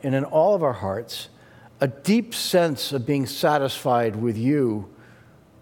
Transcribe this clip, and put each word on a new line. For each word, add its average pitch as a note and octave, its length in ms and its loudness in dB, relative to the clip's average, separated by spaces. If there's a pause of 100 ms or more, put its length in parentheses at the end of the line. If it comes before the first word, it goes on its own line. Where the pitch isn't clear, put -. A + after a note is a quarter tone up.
and C3+ 100 -2
in C3+ 120 0
all E3+ 300 4
of F3 60 -2
our C3+ 120 0
hearts G#2 560 -8 (500)
a C3+ 80 2
deep A3 480 0
sense E3+ 560 0
of B2+ 140 -2
being C#3 200 0
satisfied B2+ 920 0
with A2 200 -2
you A#2 520 0 (720)